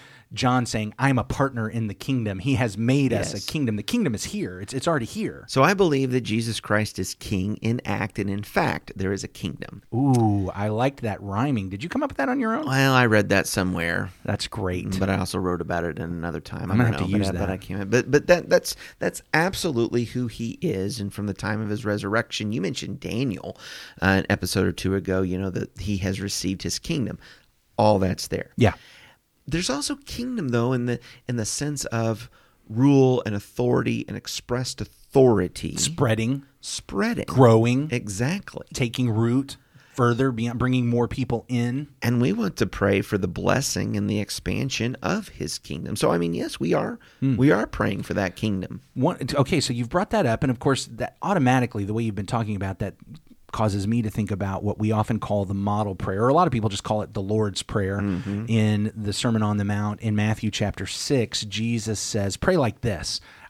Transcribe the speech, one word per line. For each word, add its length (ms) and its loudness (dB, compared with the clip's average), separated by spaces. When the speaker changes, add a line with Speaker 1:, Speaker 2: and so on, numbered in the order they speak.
Speaker 1:
John 320 2
saying, 340 -4
"I'm 200 2
a 60 2
partner 440 -2
in 200 -2
the 60 -6
kingdom. 440 -2
He 160 0
has 240 0
made 340 4
us 200 0
Speaker 2:
Yes. 120 -8
Speaker 1:
a 60 -6
kingdom." 260 0
The 60 -4
kingdom 320 0
is 100 -4
here. 360 -6
It's, 120 -10
it's 140 -4
already 200 2
here. 420 -8
Speaker 2:
So 140 2
I 120 6
believe 380 2
that 80 2
Jesus 400 -2
Christ 380 0
is 160 -4
king 420 -2
in 280 -2
act 340 -4
and 120 -2
in 120 -4
fact. 520 -2
There 180 -2
is 120 -4
a 40 -10
kingdom. 540 -10
Speaker 1:
Ooh, 600 4
I 140 -2
liked 340 -2
that 180 -4
rhyming. 480 -2
Did 140 -8
you 60 -8
come 140 -2
up 80 -4
with 80 -16
that 100 0
on 100 -2
your 160 0
own? 120 -4
Speaker 2:
Well, 280 4
I 120 6
read 240 6
that 160 4
somewhere. 640 -2
Speaker 1:
That's 220 -4
great. 540 -4
Speaker 2:
But 100 2
I 80 2
also 200 -2
wrote 220 0
about 240 -2
it 140 -4
in 60 -6
another 360 -6
time. 300 -8
Speaker 1:
I'm 100 4
Speaker 2:
I 40 6
Speaker 1:
gonna 140 2
Speaker 2:
don't 20 -2
Speaker 1:
have 80 -2
to 40 0
Speaker 2:
know, 60 2
Speaker 1:
use 80 0
Speaker 2:
but 100 -2
I, 40 -4
but 60 -2
Speaker 1:
that. 60 -2
Speaker 2:
I 40 -4
can't. 340 -6
But, 200 2
but 180 4
that, 200 4
that's, 280 2
that's 240 -4
absolutely 720 0
who 240 -6
he 320 -8
is. 400 -2
And 120 -6
from 140 -6
the 80 -2
time 260 -4
of 80 -4
his 160 -4
resurrection, 680 -2
you 80 -2
mentioned 400 -6
Daniel, 560 -4
uh, 60 2
an 240 4
episode 360 2
or 60 2
two 220 -2
ago, 280 0
you 160 -2
know, 120 -4
that 200 -6
he 180 -2
has 220 -2
received 420 -4
his 160 -4
kingdom. 400 -4
All 220 6
that's 300 0
there. 280 -6
Speaker 1:
Yeah. 180 6
Speaker 2:
There's 240 -2
also 260 -4
kingdom, 520 -6
though, 240 2
in 140 0
the, 140 -2
in 100 -2
the 80 -2
sense 420 -4
of 440 -2
rule 580 6
and 80 -2
authority 720 0
and 100 -8
expressed 640 -6
authority. 960 2
Speaker 1:
Spreading. 680 0
Speaker 2:
Spreading. 640 -4
Speaker 1:
Growing. 640 8
Speaker 2:
Exactly. 800 -4
Speaker 1:
Taking 380 0
root, 460 2
further, 360 4
beyond, 300 -2
bringing 260 2
more 220 2
people 400 -4
in. 400 0
Speaker 2:
And 200 2
we 120 4
want 260 -2
to 80 2
pray 340 2
for 180 -2
the 80 -2
blessing 720 0
and 120 -2
the 120 0
expansion 800 -4
of 260 -2
his 300 -8
kingdom. 380 -8
So, 160 4
I 60 2
mean, 140 0
yes, 280 -6
we 120 0
are, 280 -2
Speaker 1:
Hmm. 180 2
Speaker 2:
we 140 6
are 160 4
praying 360 -2
for 120 -6
that 220 -2
kingdom. 460 -4
Speaker 1:
One, 240 0
okay, 260 2
so 120 -2
you've 160 -2
brought 220 0
that 160 2
up, 180 2
and 60 2
of 100 -2
course, 320 0
that 300 -6
automatically, 640 2
the 100 -4
way 100 0
you've 100 -2
been 120 -4
talking 280 -2
about 240 -4
that 160 -6
causes 320 0
me 160 0
to 80 0
think 220 -2
about 320 -4
what 160 -2
we 140 2
often 260 0
call 260 0
the 80 -6
model 440 0
prayer, 260 -2
or 60 4
a 40 4
lot 140 4
of 60 0
people 160 0
just 160 -6
call 180 0
it 120 -10
the 60 -4
Lord's 440 0
Prayer 340 -2
Speaker 2:
Mm-hmm. 480 -2
Speaker 1:
in 480 2
the 180 -4
Sermon 300 2
on 140 2
the 80 0
Mount. 380 -2
In 120 0
Matthew 380 2
chapter 340 -2
six, 580 -2
Jesus 540 -2
says, 380 -2
"Pray 200 2
like 260 0
this, 380 -4